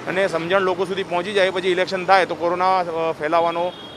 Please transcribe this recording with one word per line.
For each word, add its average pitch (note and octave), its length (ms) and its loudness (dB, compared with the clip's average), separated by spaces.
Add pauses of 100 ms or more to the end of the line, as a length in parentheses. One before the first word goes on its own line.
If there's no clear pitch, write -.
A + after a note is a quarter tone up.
અને F#3 200 0
સમજણ E3+ 320 0
લોકો F#3 260 0
સુધી F#3+ 180 -6
પહોંચી F3 300 -4
જાય, F#3+ 160 2
પછી F#3 220 -2
ઇલેક્શન F3+ 340 -2
થાય F#3 200 6
તો D#3+ 100 -4
કોરોના, F3+ 440 2
અ, E3 320 -2
ફેલાવાનો E3+ 600 0 (260)